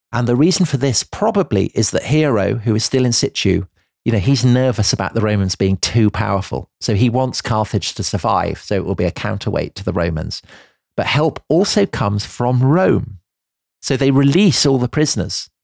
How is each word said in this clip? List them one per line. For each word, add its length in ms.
And 160
the 80
reason 300
for 120
this 260
probably 720
is 160
that 120
Hero, 520
who 200
is 100
still 200
in 60
situ, 540
you 60
know, 80
he's 260
nervous 480
about 200
the 80
Romans 340
being 220
too 340
powerful. 580
So 140
he 160
wants 320
Carthage 540
to 80
survive. 560
So 160
it 100
will 100
be 100
a 60
counterweight 640
to 80
the 100
Romans. 480
But 120
help 420
also 360
comes 400
from 380
Rome. 560
So 160
they 140
release 540
all 120
the 100
prisoners, 640